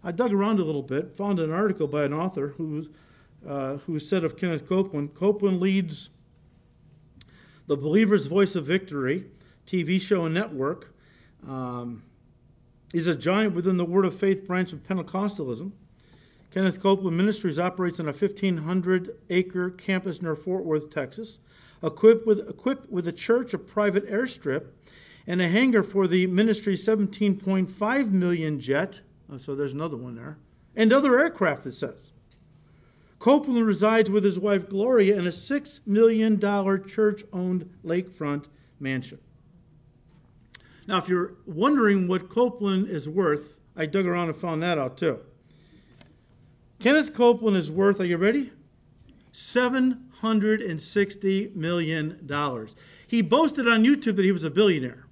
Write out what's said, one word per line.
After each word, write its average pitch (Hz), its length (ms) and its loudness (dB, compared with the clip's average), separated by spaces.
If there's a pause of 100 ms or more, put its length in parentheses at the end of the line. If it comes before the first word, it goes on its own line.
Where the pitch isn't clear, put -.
I 180 80 -8
dug 208 220 0
around 202 260 2
a 175 60 2
little 151 180 -2
bit, 135 320 -6
found 202 240 -2
an 160 140 -2
article 185 340 0
by 147 180 -2
an 143 100 -2
author 160 420 -4
who, 156 320 -8 (580)
uh, 139 320 -6
who 156 200 -6
said 170 260 -2
of - 140 -4
Kenneth 165 280 -4
Copeland, 185 460 -2
"Copeland 196 480 0
leads 190 480 -2 (1600)
the 147 100 0
Believer's 175 500 2
Voice 190 300 2
of 156 80 -4
Victory 156 600 -2 (400)
T 180 160 -2
V 175 160 0
show 185 260 0
and 160 100 -2
network. 165 600 -4 (520)
Um, 123 580 -10 (880)
he's 165 140 -2
a 170 80 0
giant 190 400 0
within 180 220 0
the 175 80 0
Word 185 200 2
of 185 100 0
Faith 196 320 0
branch 180 260 -2
of 147 100 -14
Pentecostalism. 185 920 -6 (760)
Kenneth 190 300 0
Copeland 190 360 2
Ministries 190 420 0
operates 180 400 -2
on 160 80 -4
a 143 60 -4
fifteen 196 460 -2
hundred 180 580 0 (140)
acre 180 400 -2
campus 185 500 -4
near 160 160 -4
Fort 185 280 -6
Worth, 151 260 -2
Texas, 151 480 -10 (440)
equipped 226 440 6
with, 208 220 2
equipped - 420 -6
with 180 180 -4
a 170 40 -6
church, 233 420 -2
a 185 40 -6
private 202 480 -2
airstrip, 202 600 -4 (600)
and 180 140 -2
a 175 80 2
hangar 226 340 4
for 196 240 0
the 185 200 2
ministry's 202 580 0
seventeen 202 540 0
point 190 320 0
five 233 420 -2
million 170 480 0
jet." 143 400 -2 (320)
Oh, 135 60 -14
so 135 180 -8
there's 139 160 -4
another 151 240 -8
one 123 180 -12
there. 131 220 -16 (400)
"And 220 160 4
other 262 260 6
aircraft," 202 480 0
it 127 80 -10
says. - 380 -10 (1080)
Copeland 262 480 4
resides 214 440 4
with 208 120 2
his 185 160 2
wife, 202 300 0
Gloria, 208 500 2
in 180 80 -2
a 175 60 -2
six - 540 -8
million 220 500 4
dollar 202 400 0
church-owned 190 920 -2 (140)
lakefront 160 600 -6 (340)
mansion. 131 400 -8 (1700)
Now, 185 120 0
if 180 100 -4
you're 180 240 -2 (140)
wondering 202 600 2
what 185 220 -2
Copeland 214 600 0
is 151 200 -6
worth, 156 500 -2 (160)
I 156 120 -4
dug 185 180 0
around 175 240 0
and 156 80 -4
found 160 260 -4
that 175 160 0
out 131 200 -6
too. 143 220 -2 (1600)
Kenneth 277 360 2
Copeland 233 420 4
is 156 140 -2
worth, 196 300 2
are 185 40 0
you 175 140 0
ready? 226 340 0 (800)
Seven 254 800 0 (100)
hundred 214 400 2
and 170 220 -6
sixty 196 720 -2
million 160 720 -4
dollars. 135 500 -4 (300)
He 233 160 2
boasted 285 440 2
on 226 180 6
YouTube 254 320 4
that 196 100 4
he 196 60 6
was 165 120 -2
a 156 60 -2
billionaire. 139 600 2